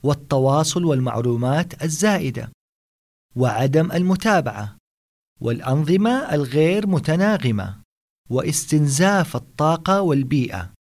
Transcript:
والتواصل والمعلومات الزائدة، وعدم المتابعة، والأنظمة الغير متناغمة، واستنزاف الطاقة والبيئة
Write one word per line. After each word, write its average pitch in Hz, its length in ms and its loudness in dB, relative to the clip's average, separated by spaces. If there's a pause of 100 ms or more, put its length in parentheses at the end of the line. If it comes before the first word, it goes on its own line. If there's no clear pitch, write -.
والتواصل 143 800 0
والمعلومات 127 960 -2
الزائدة، 156 640 -2 (840)
وعدم 127 560 2
المتابعة، 170 840 0 (680)
والأنظمة 156 920 0
الغير 156 540 0
متناغمة، 160 920 0 (500)
واستنزاف 151 1040 0
الطاقة 160 680 0
والبيئة 131 680 0 (140)